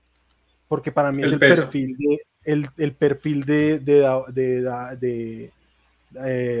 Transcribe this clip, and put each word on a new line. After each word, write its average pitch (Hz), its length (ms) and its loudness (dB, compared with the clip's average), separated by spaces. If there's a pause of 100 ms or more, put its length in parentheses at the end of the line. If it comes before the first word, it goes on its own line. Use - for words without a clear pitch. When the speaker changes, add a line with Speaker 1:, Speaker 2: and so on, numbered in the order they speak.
(680)
Speaker 1:
Porque 143 240 -4
para 143 200 0
mí 139 100 -2
Speaker 2:
El 156 60 0
Speaker 1:
es 160 60 2
el 147 60 0
Speaker 2:
peso. 143 240 6
Speaker 1:
perfil 131 340 -4
de, 147 240 0 (220)
el, 147 340 -2
el 147 160 -2
perfil 143 520 -2
de, 151 340 2
de, 135 500 4
de, 127 320 -2
de, 123 380 -6
de, 117 440 -6 (720)
eh, 131 60 -14 (400)